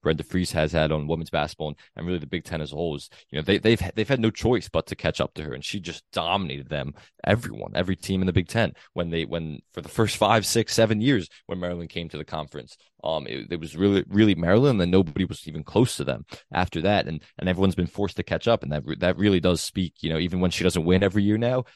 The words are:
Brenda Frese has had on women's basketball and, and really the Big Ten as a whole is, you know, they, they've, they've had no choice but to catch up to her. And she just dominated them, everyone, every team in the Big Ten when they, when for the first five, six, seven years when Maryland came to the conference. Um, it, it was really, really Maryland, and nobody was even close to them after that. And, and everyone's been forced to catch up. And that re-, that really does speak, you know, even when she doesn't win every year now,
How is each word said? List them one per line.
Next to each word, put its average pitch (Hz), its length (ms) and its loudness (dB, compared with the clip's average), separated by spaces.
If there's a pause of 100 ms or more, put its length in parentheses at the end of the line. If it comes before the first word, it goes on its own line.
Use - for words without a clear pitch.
Brenda 78 160 2
Frese 90 300 -2
has 78 180 0
had 78 220 2
on 76 120 -2
women's 80 240 -4
basketball 78 380 -4
and, 76 100 -8 (200)
and 82 100 -8
really 90 100 -2
the 76 80 -10
Big 82 200 -8
Ten 80 160 -6
as 73 100 -10
a 73 60 -10
whole 80 180 -4
is, - 140 -12 (200)
you 67 80 -10
know, 78 60 -2
they, 98 140 4
they've, 101 360 2
they've 107 140 -2
had 135 140 0
no 110 80 2
choice 113 400 0
but - 180 -2
to - 80 -8
catch - 240 -2
up - 140 -2
to 80 100 -10
her. 73 100 -8
And 69 120 -10
she 101 160 -8
just 85 320 -12
dominated 82 560 -4
them, 71 240 -6 (320)
everyone, 67 500 -2
every 92 220 0
team 95 240 -2
in 92 40 0
the 92 60 2
Big 87 160 0
Ten 110 240 0 (220)
when 85 160 -4
they, 82 160 -2
when 80 340 -8 (140)
for 90 80 -10
the - 80 -14
first 110 260 0
five, 107 300 4
six, - 280 0
seven 110 280 6
years 113 260 2 (200)
when 95 120 -8
Maryland 87 300 -6
came 85 180 -8
to 78 100 -12
the 76 60 -8
conference. 76 540 -10 (260)
Um, 78 240 -4
it, 55 240 -10
it 87 80 -4
was 76 160 -12
really, 98 320 4
really 104 260 6
Maryland, 101 480 4
and 87 80 2
nobody 90 360 4
was - 200 -8
even 78 200 -10
close - 320 2
to - 80 -6
them 64 200 -4 (280)
after 90 300 0
that. 98 220 2
And, 78 160 -8 (160)
and 90 120 -2
everyone's 92 260 2
been 87 100 0
forced 101 300 -4
to - 80 -4
catch - 240 -4
up. 117 160 4
And 71 80 -6
that 73 140 -4
re-, 76 140 -6
that 90 180 2
really 95 240 4
does 87 180 4
speak, - 400 -4
you 82 100 -4
know, 80 100 -2
even 87 200 -2
when 90 120 2
she - 120 -2
doesn't 87 220 2
win 92 180 4
every 98 200 2
year 104 140 2
now, 123 280 -2 (100)